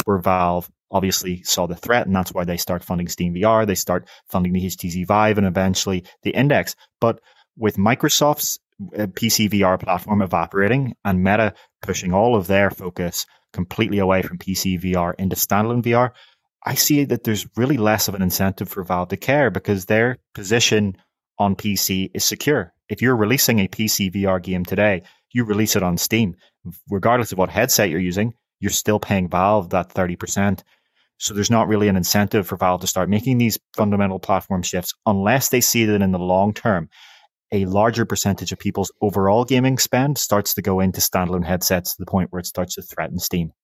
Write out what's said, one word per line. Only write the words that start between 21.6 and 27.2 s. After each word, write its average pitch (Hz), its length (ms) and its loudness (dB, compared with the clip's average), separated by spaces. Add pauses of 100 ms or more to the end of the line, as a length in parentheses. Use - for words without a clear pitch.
C 95 380 -2
is - 120 -4
secure. 110 480 -2 (160)
If 104 120 -8
you're 123 140 4
releasing 113 440 2
a 95 80 2
P 110 200 -4
C 98 220 -2
V 98 160 -2
R 95 140 2
game 90 260 -4
today, 98 380 0 (280)
you 120 140 0
release 107 300 0
it 98 80 -4
on 87 140 0
Steam. 110 380 0 (540)
Regardless 110 420 0